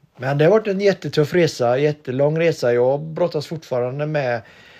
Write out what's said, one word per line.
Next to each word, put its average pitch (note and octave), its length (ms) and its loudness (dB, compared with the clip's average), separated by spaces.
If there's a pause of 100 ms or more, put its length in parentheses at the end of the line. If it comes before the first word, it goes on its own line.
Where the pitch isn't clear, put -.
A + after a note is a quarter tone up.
(160)
men C#3 220 -4
det D3+ 60 4
har E3 60 6
varit G#3+ 160 2
en G3 140 -2
jättetuff E3 540 0
resa, C3 440 2
jättelång D3 600 0
resa. C#3+ 340 2
Jag B2+ 280 2
brottas D#3+ 460 -4
fortfarande C3+ 600 -4
med, C3+ 340 -2 (400)